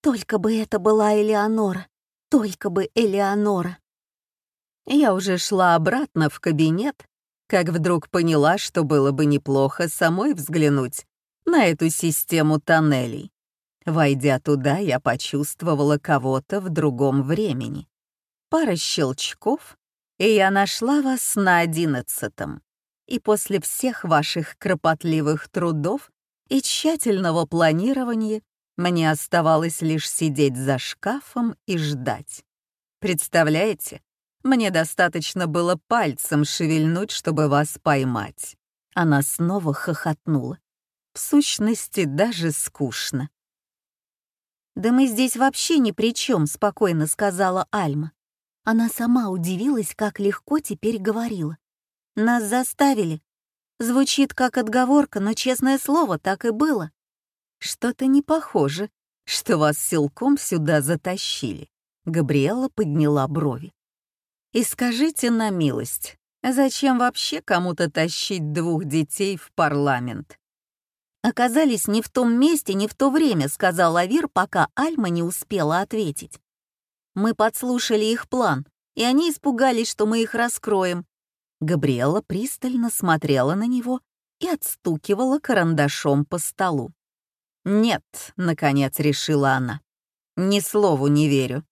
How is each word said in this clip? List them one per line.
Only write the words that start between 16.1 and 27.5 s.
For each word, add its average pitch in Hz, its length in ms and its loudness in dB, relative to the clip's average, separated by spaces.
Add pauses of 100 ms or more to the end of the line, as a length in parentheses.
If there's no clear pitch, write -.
в 185 100 -8
другом 139 520 0
времени. 131 640 -4 (600)
Пара 294 280 0
щелчков, - 1000 -4 (420)
и 185 80 0
я 202 240 4
нашла 226 520 0
вас 262 340 -2
на 185 220 4
одиннадцатом. 151 1040 -4 (440)
И 247 120 -4
после 208 420 0
всех - 440 -6
ваших 160 520 0
кропотливых 160 960 -2
трудов 170 600 -2 (380)
и 269 140 0
тщательного 190 840 0
планирования 214 960 0 (380)